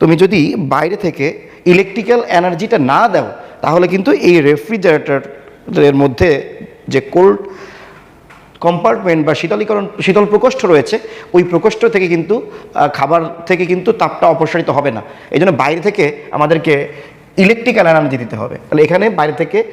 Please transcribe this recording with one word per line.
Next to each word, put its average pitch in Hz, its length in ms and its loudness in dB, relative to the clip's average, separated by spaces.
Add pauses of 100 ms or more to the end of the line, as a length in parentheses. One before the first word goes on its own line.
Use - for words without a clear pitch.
তুমি 165 160 2
যদি 185 420 2
বাইরে 156 380 -2
থেকে 151 420 -4 (280)
ইলেকট্রিক্যাল 196 540 0
এনার্জিটা 180 580 -2
না 151 300 2
দাও, 151 240 -2 (280)
তাহলে 170 280 2
কিন্তু 190 240 0
এই 180 280 4
রেফ্রিজারেটরের 147 1500 0
মধ্যে 139 600 0 (340)
যে 135 120 0
কোল্ড 190 380 2 (1200)
কম্পার্টমেন্ট 175 680 0
বা 151 80 2
শীতলীকরণ, 208 520 -2 (160)
শীতল 202 240 2
প্রকোষ্ঠ 208 380 0
রয়েছে, 180 340 2 (340)
ওই 180 120 4
প্রকোষ্ঠ 175 420 0
থেকে 185 220 0
কিন্তু, 175 420 -2 (240)
আহ, 151 140 2
খাবার 151 580 -2
থেকে 180 200 0
কিন্তু 180 260 0
তাপটা 170 340 0
অপসারিত 165 440 0
হবে 135 200 0
না। 110 120 -8 (280)
এই 143 100 0
জন্য 190 100 2
বাইরে 147 300 0
থেকে 202 500 -2
আমাদেরকে 151 580 0 (480)
ইলেকট্রিক্যাল 220 500 2
এনার্জি 151 300 2
দিতে 120 200 -8
হবে। 110 180 -8
তাহলে - 280 0
এখানে 185 280 2
বাইরে 151 220 -2
থেকে 170 400 -2